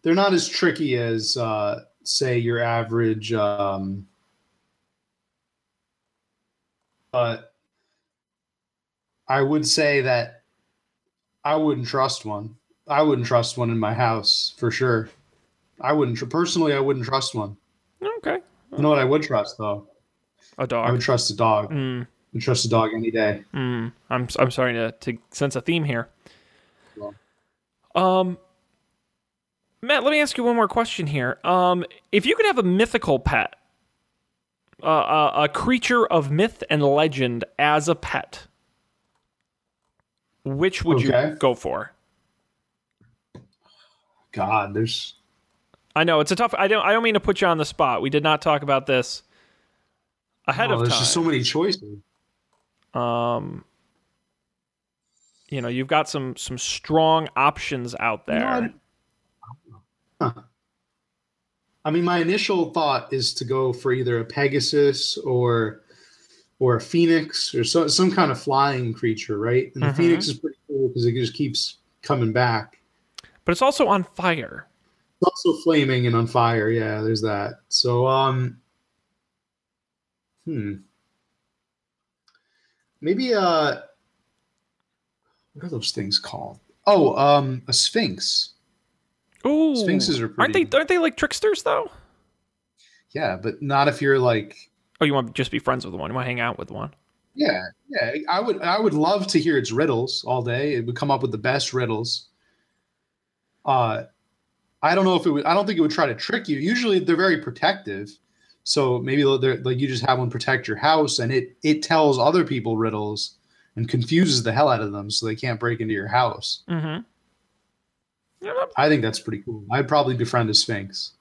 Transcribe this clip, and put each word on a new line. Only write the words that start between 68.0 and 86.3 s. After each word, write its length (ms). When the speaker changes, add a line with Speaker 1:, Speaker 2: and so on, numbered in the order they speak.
Speaker 1:
kind 200
of 100
flying 520
creature, 440
right? 380
And 80
the 40
Speaker 2:
Mm-hmm. 100
Speaker 1:
Phoenix 300
is 60
pretty 240
cool 220
'cause 160
it 80
just 200
keeps 440
coming 320
back. 460
Speaker 2:
But 80
it's 80
also 260
on 160
fire. 640
Speaker 1:
It's 80
also 160
flaming 460
and 80
on 120
fire. 440
Yeah, 300
there's 200
that. 380
So, 380
um, 500
hmm. 300
Maybe, 320
uh, 480
what 120
are 40
those 220
things 280
called? 400